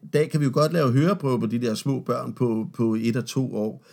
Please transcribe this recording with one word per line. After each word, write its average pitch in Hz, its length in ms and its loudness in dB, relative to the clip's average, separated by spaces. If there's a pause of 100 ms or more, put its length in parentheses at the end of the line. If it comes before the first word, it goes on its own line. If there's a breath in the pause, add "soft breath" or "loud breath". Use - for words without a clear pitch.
(140)
dag 151 160 2
kan 156 100 0
vi 147 60 2
jo 131 80 2
godt 156 200 2
lave 147 180 2
høreprøver 143 480 2
på 113 60 -2
de 117 160 -2
der 113 140 0
små 135 240 -2
børn 123 340 -4
på, 110 400 -2
på 113 260 0
et 113 160 0
og 120 100 -2
to 120 300 -4
år, 107 380 -4